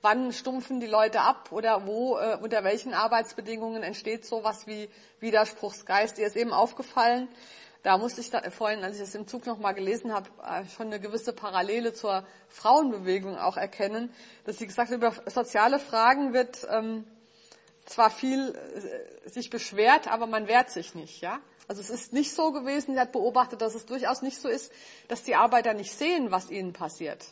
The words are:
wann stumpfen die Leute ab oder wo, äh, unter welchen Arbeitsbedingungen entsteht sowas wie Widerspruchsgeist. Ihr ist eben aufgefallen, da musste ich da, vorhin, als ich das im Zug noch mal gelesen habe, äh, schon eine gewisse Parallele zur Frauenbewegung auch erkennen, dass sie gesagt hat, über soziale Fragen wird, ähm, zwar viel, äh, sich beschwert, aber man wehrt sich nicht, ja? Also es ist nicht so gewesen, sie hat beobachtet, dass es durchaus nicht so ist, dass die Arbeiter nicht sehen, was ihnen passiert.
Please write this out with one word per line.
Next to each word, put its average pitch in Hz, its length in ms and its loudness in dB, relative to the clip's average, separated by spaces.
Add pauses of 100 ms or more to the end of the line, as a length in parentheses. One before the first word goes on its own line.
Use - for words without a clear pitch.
wann 233 320 2
stumpfen 254 460 -6
die 233 80 -6
Leute 220 340 4
ab - 300 2
oder 214 340 0
wo, 226 320 -2
äh, 220 240 0
unter 220 220 -2
welchen 233 320 0
Arbeitsbedingungen 226 880 -2
entsteht 220 420 -6
sowas 220 400 -4
wie 208 240 -10 (300)
Widerspruchsgeist. 214 960 0
Ihr 214 80 0
ist 208 100 -2
eben 233 160 0
aufgefallen, 240 760 2 (560)
da 196 160 6
musste 240 220 -6
ich 233 100 -10
da, 233 180 -2
vorhin, 214 340 -4
als 202 120 -6
ich 208 60 -10
das 196 120 -12
im 208 140 -10
Zug 240 180 -10
noch 226 140 -6
mal 202 140 0
gelesen 214 420 -2
habe, 190 140 -4 (140)
äh, 185 320 -6
schon 226 120 -8
eine 208 120 -8
gewisse 214 320 -6
Parallele 208 600 -2
zur 196 320 -4 (240)
Frauenbewegung 196 880 2
auch 180 180 0
erkennen, 214 560 -4 (340)
dass 214 120 -8
sie 226 80 -8
gesagt 233 240 -2
hat, 247 80 -2
über 226 160 2 (140)
soziale 233 500 2
Fragen 262 560 4
wird, 247 380 0
ähm, 220 340 -2 (800)
zwar 220 240 4
viel, 262 460 -2 (680)
äh, - 60 -16
sich - 220 -10
beschwert, 233 600 4
aber 226 140 0
man 220 220 -2
wehrt 247 240 4
sich - 240 -8
nicht, 156 260 -14
ja? 190 180 -6 (300)
Also 202 120 -8
es 185 80 -14
ist 240 240 -8
nicht 277 200 0
so 320 200 2
gewesen, 277 400 -2
sie 262 60 2
hat 247 120 2
beobachtet, 240 500 2
dass 220 140 -2
es 226 100 -12
durchaus 247 360 -2
nicht 262 180 -6
so - 80 -8
ist, 233 240 -4 (380)
dass - 140 -6
die - 120 0
Arbeiter 233 380 4
nicht 202 180 -6
sehen, 294 400 0
was 185 180 -2
ihnen 185 220 -6
passiert. 175 600 -8